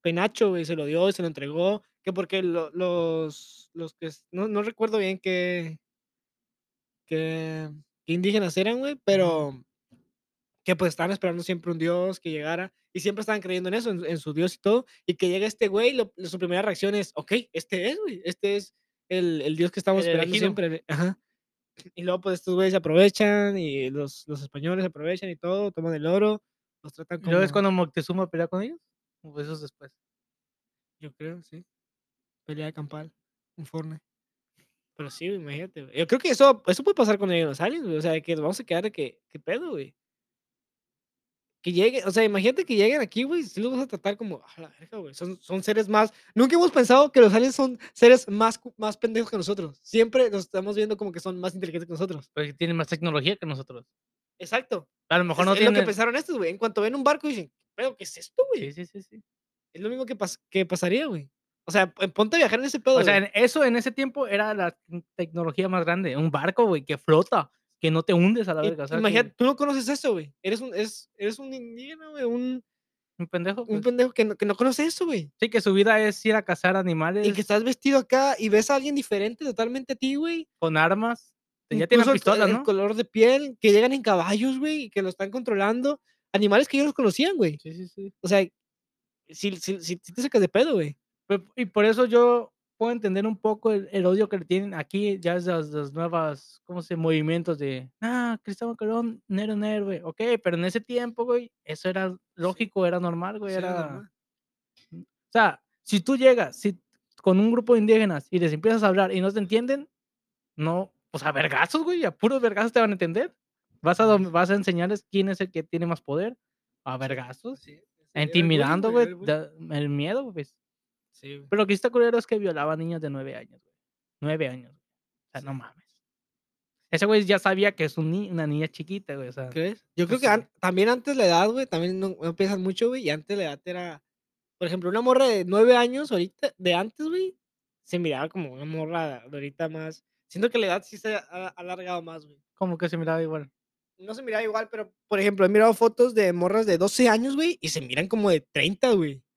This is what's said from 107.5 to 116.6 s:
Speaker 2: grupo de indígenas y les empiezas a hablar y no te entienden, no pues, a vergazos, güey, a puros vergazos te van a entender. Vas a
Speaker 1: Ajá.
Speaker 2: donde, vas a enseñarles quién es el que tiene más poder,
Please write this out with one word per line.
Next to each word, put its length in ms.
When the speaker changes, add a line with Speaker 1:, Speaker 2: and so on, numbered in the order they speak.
Speaker 2:
grupo 220
de 40
indígenas 520
y 80
les 120
empiezas 320
a 40
hablar 260
y 80
no 100
te 80
entienden, 480
no 360
pues, 120
a 80
vergazos, 520
güey, 220
a 60
puros 300
vergazos 300
te 80
van 120
a 20
entender. 420
Vas 180
a 40
Speaker 1:
Ajá. 100
Speaker 2:
donde, 160
vas 200
a 60
enseñarles 540
quién 200
es 120
el 100
que 120
tiene 220
más 160
poder, 360